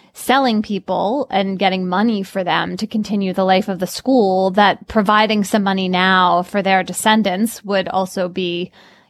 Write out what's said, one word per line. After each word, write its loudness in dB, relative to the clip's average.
selling 0
people -2
and -2
getting 0
money 0
for -6
them -2
to -6
continue -4
the 0
life 2
of -4
the -4
school, 2
that 2
providing 2
some 0
money 0
now 4
for -4
their 2
descendants 0
would -2
also -4
be, -6